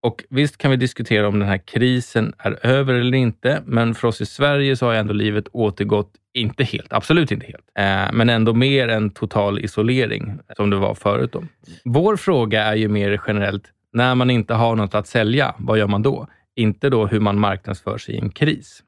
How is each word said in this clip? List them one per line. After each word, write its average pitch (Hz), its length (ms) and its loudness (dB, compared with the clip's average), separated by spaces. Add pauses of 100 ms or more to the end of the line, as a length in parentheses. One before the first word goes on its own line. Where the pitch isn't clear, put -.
Och - 280 -4
visst 143 280 -2
kan 139 140 2
vi 131 60 2
diskutera 113 500 0
om 104 120 0
den 101 80 0
här 98 100 0
krisen 120 800 -2
är - 280 -6
över 131 280 2
eller 123 240 2
inte, 127 480 0
men 117 300 0
för - 120 -2
oss 113 140 -2
i 107 40 -4
Sverige 143 500 0
så 123 100 -2
har 117 80 2
ändå 104 200 0
livet 104 380 -2
återgått, 104 600 -2 (220)
inte 120 300 -2
helt, - 300 -6
absolut 156 380 2
inte - 140 -6
helt, - 200 -20 (120)
eh, 98 360 0
men 117 160 4
ändå 113 240 4
mer 131 340 2
än 110 220 0
total 101 500 -2
isolering 110 800 -2 (160)
som 104 140 0
det 101 60 2
var 101 200 0
förut - 360 -2
då. - 120 -8 (400)
Vår 165 320 2
fråga 113 480 0
är 107 120 0
ju 110 120 2
mer 101 400 0
generellt, 101 360 -2 (300)
när 127 220 2
man 123 140 2
inte 117 240 0
har 113 220 2
något 104 200 -2
att 107 120 -2
sälja, 123 500 0
vad 110 200 0
gör 104 100 2
man 101 140 0
då? - 260 -2 (280)
Inte 113 340 0
då 113 180 2
hur 107 120 0
man 104 200 2
marknadsför 101 580 -4
sig - 180 -10
i - 40 -4
en - 100 -4
kris. 151 580 -6